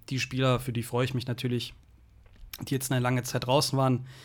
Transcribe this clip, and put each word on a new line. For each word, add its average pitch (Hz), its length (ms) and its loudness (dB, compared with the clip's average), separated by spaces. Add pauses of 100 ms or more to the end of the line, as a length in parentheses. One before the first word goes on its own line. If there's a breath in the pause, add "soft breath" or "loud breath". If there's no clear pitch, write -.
(100)
die 131 80 -2
Spieler, 127 400 2
für 127 140 -4
die 117 100 -2
freue 123 220 0
ich 131 100 -2
mich 120 140 -2
natürlich, 120 440 -2 (960)
die 139 60 0
jetzt 135 180 -2
eine 127 80 2
lange 123 220 2
Zeit 123 240 -4
draußen 135 320 2
waren. 131 280 2 (180 loud breath)